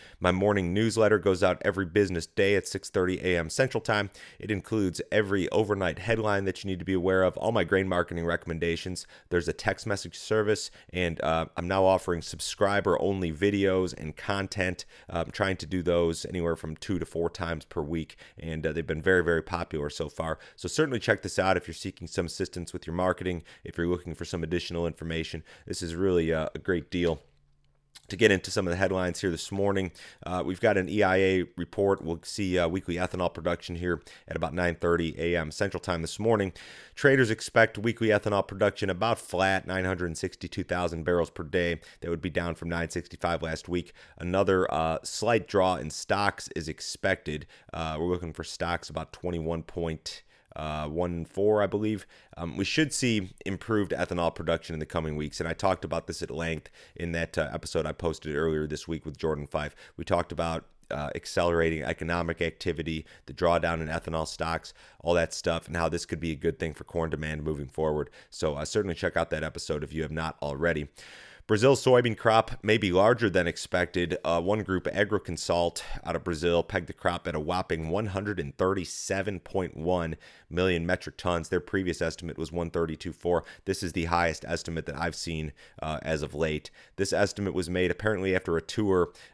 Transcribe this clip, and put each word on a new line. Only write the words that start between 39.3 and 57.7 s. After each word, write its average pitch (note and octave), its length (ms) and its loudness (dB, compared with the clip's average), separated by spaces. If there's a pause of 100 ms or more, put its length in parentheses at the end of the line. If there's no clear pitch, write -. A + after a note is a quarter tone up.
nine F#2 200 0
hundred F2 300 0
sixty-two - 480 -6
thousand E2+ 420 -2
barrels F2 260 4
per F2+ 120 -10
day. E2+ 360 0 (220)
That F2 100 -4
would D#2+ 100 -4
be F2 80 -4
down E2+ 240 -2
from E2 160 -8
nine E2+ 220 -2
sixty-five E2+ 500 -4
last D#2+ 260 -6
week. F2 260 -4 (260)
Another, F#2 520 4
uh, D#2+ 300 0
slight A2 460 0
draw F#2 300 4
in C#2+ 120 -8
stocks - 640 -2
is D#2+ 120 -4
expected. D#2 800 -4 (260)
Uh, D#2+ 260 -4
we're E2 60 0
looking F2 280 -2
for E2+ 100 -10
stocks - 460 -4
about D#2+ 240 -8
twenty-one E2 500 -4
point, - 600 -6 (300)
uh, D2+ 320 -6
one E2+ 380 -2
four, G#2 400 2
I G2 40 2
believe. G#2 380 -2 (300)
Um, E2+ 220 -8
we F#2+ 80 0
should D#3 260 0
see G#2+ 420 0 (120)
improved G2+ 460 -2
ethanol E2+ 420 0
production E2 400 -2
in D#2 60 -6
the D#2 60 -4
coming D#2+ 300 -4
weeks, D2+ 240 -6
and E2 80 -4
I E2 60 -2
talked F#2+ 320 0
about D#2+ 220 -4
this - 140 -8
at D#2+ 100 -8
length D#2+ 380 -4 (260)
in E2+ 160 -6
that, E2 260 -4
uh, D2+ 160 0
episode D#2+ 320 -2